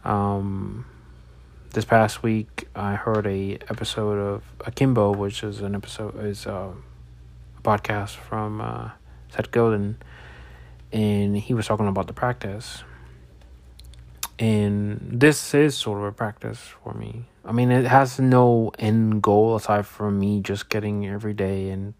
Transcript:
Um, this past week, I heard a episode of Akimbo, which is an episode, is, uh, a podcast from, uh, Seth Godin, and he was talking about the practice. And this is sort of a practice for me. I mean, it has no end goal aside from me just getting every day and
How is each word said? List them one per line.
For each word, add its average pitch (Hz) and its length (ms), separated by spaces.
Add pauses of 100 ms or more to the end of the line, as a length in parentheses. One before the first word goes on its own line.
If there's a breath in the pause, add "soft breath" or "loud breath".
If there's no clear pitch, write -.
Um, 101 800 (840 soft breath)
this 107 120
past 113 400
week, 110 500
I 101 200
heard 107 320
a 98 320 (100)
episode 107 500
of 101 240 (240)
Akimbo, 117 460
which 101 320
is 104 160
an 101 160
episode, 107 480
is, 101 220
uh, 95 260 (880)
a - 40
podcast 104 540
from, 107 440
uh, 117 300 (380 soft breath)
Seth - 240
Godin, 110 460 (920 loud breath)
and 104 440
he 104 180
was 110 120
talking 107 200
about 95 220
the - 40
practice. 113 680 (1600 loud breath)
And 104 840
this 147 340
is 143 220
sort 104 220
of 104 80
a 101 60
practice 107 460
for - 360
me. 110 320 (180)
I - 80
mean, 123 180
it 127 140
has 131 340
no 123 600
end 110 440
goal 110 320
aside 104 320
from 101 320
me 101 220
just 98 300
getting 104 360
every 104 280
day 95 360
and 98 280